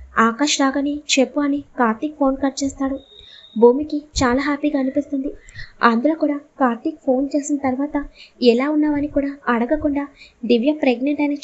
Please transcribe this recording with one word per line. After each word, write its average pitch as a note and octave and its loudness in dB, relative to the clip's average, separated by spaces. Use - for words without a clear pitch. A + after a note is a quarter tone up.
ఆకాష్ A#3 0
రాగానే C#4+ 0
చెప్పు" B3+ 0
అని C#4+ 0
కార్తీక్ B3 -2
ఫోన్ C4+ 0
కట్ C4+ -2
చేస్తాడు. C4+ -4
భూమికి C#4 4
చాలా B3+ 2
హ్యాపీగా D4 -2
అనిపిస్తుంది. C4+ -4
అందులో A#3+ 2
కూడా D4+ -2
కార్తీక్ B3 -2
ఫోన్ C4+ 0
చేసిన C#4+ -2
తర్వాత C#4 -2
"ఎలా B3 4
ఉన్నావని?" D4 0
కూడా C#4 -2
అడగకుండా C#4+ 0
దివ్య A#3+ 2
ప్రెగ్నెంట్ C#4 0
అని C#4+ -2